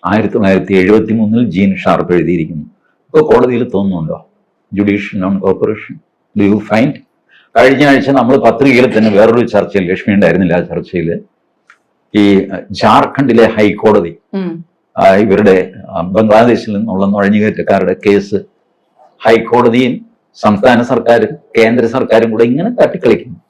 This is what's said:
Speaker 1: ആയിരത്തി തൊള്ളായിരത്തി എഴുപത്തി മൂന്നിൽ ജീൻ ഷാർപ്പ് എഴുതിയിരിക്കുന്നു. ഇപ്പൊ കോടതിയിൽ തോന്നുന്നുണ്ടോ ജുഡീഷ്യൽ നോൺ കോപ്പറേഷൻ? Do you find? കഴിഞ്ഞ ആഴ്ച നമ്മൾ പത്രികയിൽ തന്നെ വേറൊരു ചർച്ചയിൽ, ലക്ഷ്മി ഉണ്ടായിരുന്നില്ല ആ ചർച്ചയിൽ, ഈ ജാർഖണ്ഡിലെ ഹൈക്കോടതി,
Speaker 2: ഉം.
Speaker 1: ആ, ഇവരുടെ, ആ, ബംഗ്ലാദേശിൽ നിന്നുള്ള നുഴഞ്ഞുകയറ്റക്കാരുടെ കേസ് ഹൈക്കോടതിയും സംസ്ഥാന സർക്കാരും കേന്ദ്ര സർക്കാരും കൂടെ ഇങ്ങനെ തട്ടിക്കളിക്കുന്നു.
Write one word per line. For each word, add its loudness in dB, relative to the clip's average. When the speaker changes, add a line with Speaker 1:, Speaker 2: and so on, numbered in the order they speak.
Speaker 1:
ആയിരത്തി -2
തൊള്ളായിരത്തി 0
എഴുപത്തി 2
മൂന്നിൽ -2
ജീൻ 0
ഷാർപ്പ് -2
എഴുതിയിരിക്കുന്നു. -4
ഇപ്പൊ -2
കോടതിയിൽ 0
തോന്നുന്നുണ്ടോ -6
ജുഡീഷ്യൽ -2
നോൺ -2
കോപ്പറേഷൻ? -4
Do 2
you 2
find? -2
കഴിഞ്ഞ 4
ആഴ്ച 2
നമ്മൾ 2
പത്രികയിൽ 2
തന്നെ 2
വേറൊരു 2
ചർച്ചയിൽ, -2
ലക്ഷ്മി -2
ഉണ്ടായിരുന്നില്ല 2
ആ 0
ചർച്ചയിൽ, -6
ഈ 2
ജാർഖണ്ഡിലെ 0
ഹൈക്കോടതി, 0
Speaker 2:
ഉം. -8
Speaker 1:
ആ, 4
ഇവരുടെ, 2
ആ, -8
ബംഗ്ലാദേശിൽ 0
നിന്നുള്ള -4
നുഴഞ്ഞുകയറ്റക്കാരുടെ 0
കേസ് 0
ഹൈക്കോടതിയും 0
സംസ്ഥാന 0
സർക്കാരും 0
കേന്ദ്ര 2
സർക്കാരും 0
കൂടെ 2
ഇങ്ങനെ -2
തട്ടിക്കളിക്കുന്നു. -2